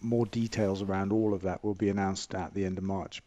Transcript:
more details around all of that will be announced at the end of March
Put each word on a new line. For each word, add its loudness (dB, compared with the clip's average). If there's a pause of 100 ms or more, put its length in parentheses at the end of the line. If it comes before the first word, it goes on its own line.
more 2
details 0
around 0
all 4
of -6
that -2
will 0
be 2
announced 0
at -4
the 0
end -2
of -4
March -4